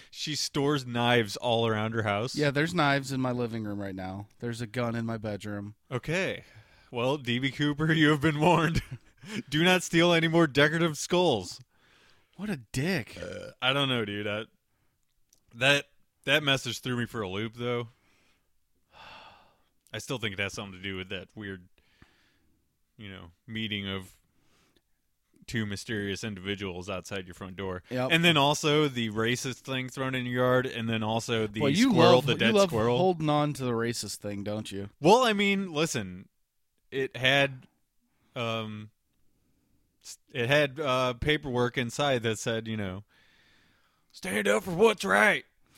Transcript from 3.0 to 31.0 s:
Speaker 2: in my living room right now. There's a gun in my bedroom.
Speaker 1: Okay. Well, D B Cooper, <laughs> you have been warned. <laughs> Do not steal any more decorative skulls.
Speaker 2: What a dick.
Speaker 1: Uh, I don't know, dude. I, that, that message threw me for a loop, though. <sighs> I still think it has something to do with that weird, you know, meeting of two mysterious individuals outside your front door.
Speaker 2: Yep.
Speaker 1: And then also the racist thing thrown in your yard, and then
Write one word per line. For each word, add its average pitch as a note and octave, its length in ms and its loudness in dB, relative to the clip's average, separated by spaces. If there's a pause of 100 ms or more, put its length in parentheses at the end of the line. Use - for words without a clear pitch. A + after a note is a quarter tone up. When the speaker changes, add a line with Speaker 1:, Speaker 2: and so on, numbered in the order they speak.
Speaker 2:
in C3 100 -2
my B2+ 100 0
living A#2 320 -4
room G#2 180 -6
right G2 140 -8
now. F#2+ 320 -8 (120)
There's A#2 220 -8
a A#2+ 60 -6
gun A#2 280 -4
in A#2 100 -4
my A2+ 120 -4
bedroom. G#2 580 -8 (160)
Speaker 1:
Okay. D3 520 -4 (480)
Well, B2+ 260 0
D B2 220 -2
B C3+ 100 -2
Cooper, D3 440 0
<laughs> - 0 -
you D3+ 160 6
have D3+ 120 4
been D3 180 2
warned. E3 420 4 (340)
<laughs> G3+ 340 -10
Do D3+ 140 2
not F#3 200 4
steal E3+ 300 4
any E3 140 4
more E3 200 6
decorative D3+ 500 2
skulls. D3+ 640 0 (760)
Speaker 2:
What G3+ 140 -8
a F3 80 -4 (140)
dick. C#3+ 500 -2
Speaker 1:
Uh, F#2 300 -10 (100)
I B2+ 120 2
don't C#3 160 0
know, A#2 160 0
dude. G#2 220 -6
I, G#2 160 -4 (1120)
that, C#3 300 2 (400)
that D3 180 2
message C3 380 -2
threw B2 160 -4
me A#2+ 80 -2
for A2+ 160 -8
a F#2+ 80 -4
loop, A2 280 -6
though. A#2+ 300 -4 (1040)
<sighs> - 1000 -20
I A2 40 -8
still C3 200 -6
think G#2+ 160 -4
it F#2 60 -6
has G2 140 -4
something G2 260 -12
to F#2 40 -12
do G2 140 -6
with F#2 120 -10
that F#2+ 260 -10
weird, G2 280 -10 (1300)
you G#2+ 120 -16
know, F#2 160 -16 (220)
meeting G#2+ 400 -4
of F#2+ 260 -8 (1300)
two A2+ 180 -4
mysterious G2+ 580 -6
individuals F#2+ 680 -8
outside F#2+ 360 -8
your E2+ 80 -16
front F#2 220 -14
door. F#2 340 -6
Speaker 2:
Yep. B2+ 220 -4
Speaker 1:
And E3 120 4
then E3+ 140 6
also D3 500 4
the A#2+ 220 -2
racist A#2 520 -2
thing B2+ 280 -6
thrown C3 240 -6
in B2+ 140 -4
your B2 180 0
yard, B2+ 220 4
and A2+ 200 -6
then A2+ 140 0